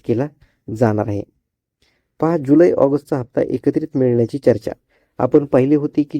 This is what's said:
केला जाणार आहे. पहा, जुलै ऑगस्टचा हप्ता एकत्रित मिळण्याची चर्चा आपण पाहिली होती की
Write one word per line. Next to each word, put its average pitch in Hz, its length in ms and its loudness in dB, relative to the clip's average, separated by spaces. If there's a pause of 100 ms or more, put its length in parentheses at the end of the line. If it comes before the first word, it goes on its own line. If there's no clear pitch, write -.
केला 127 220 -2 (420)
जाणार 107 400 0
आहे. 101 140 -6 (1000)
पहा, 165 180 0
जुलै 151 340 4
ऑगस्टचा 143 460 0
हप्ता 127 260 -4
एकत्रित 143 520 -4
मिळण्याची 123 420 0
चर्चा - 340 0 (460)
आपण 143 280 2
पाहिली 139 280 2
होती 147 280 -2
की 143 180 -6